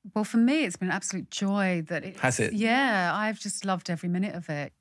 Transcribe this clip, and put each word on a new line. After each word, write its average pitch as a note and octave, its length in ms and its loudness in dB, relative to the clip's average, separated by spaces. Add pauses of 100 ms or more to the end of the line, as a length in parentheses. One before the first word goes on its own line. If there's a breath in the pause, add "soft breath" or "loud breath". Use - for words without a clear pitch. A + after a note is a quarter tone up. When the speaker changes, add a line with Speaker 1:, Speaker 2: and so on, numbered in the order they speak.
(140)
Speaker 1:
Well, G#3 100 0
for - 140 -2
me, C4+ 260 4
it's F3+ 120 -4
been F#3 120 -2
an D#3+ 60 0
absolute F#3+ 360 -4
joy G3 580 0
that E3 160 -4
it's F#3 160 -12
Speaker 2:
Has B2+ 200 2
it? - 120 2
Speaker 1:
Yeah, A3 640 2
I've G#3+ 240 -2
just - 260 -8
loved F#3 260 -2
every F3 180 -2
minute F#3 260 0
of F3+ 140 -8
it. D3 320 -6